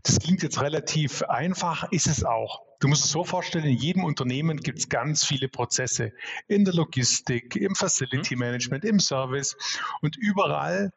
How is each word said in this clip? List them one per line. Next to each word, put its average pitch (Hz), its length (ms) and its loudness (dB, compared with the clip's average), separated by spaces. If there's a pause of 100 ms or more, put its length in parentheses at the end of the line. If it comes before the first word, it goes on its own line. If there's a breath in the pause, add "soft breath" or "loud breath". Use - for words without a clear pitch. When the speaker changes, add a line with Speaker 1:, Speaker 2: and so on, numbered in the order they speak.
Speaker 1:
Das - 160 4
klingt 180 240 2
jetzt - 200 0
relativ 147 640 0
einfach, 170 680 -2
ist 180 140 2
es - 180 0
auch. 113 380 -2 (180)
Du 139 80 4
musst 143 160 4
es - 60 2
so 160 120 0
vorstellen, 170 440 -2
in 131 100 6
jedem 180 280 0
Unternehmen 147 520 0
gibt's - 320 -6
ganz 147 380 0
viele 131 220 -2
Prozesse. 120 680 -2 (340 loud breath)
In 208 160 6
der 190 80 4
Logistik, 143 840 0
im 196 200 0
Facility 135 600 -2
Speaker 2:
Mhm. 123 60 -2
Speaker 1:
Management, 123 460 -2
im 214 120 4
Service. 135 600 0 (420 loud breath)
Und 151 160 -2
überall 185 800 0